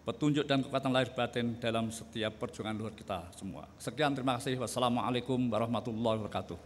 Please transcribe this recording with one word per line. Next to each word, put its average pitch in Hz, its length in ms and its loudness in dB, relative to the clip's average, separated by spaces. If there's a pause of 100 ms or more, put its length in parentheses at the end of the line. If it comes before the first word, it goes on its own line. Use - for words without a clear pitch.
petunjuk 147 480 2
dan 135 160 4
kekuatan 131 260 0
lahir 127 220 4
batin 117 480 0
dalam 113 320 0
setiap 107 480 -4
perjuangan 110 340 -4
luhur 107 220 -6
kita 87 400 -4
semua. 85 400 -10
Sekian, 139 400 0
terima 127 240 0
kasih. 131 160 0
Wassalamualaikum 123 840 2 (140)
warahmatullahi 110 720 2
wabarakatuh. 95 420 -4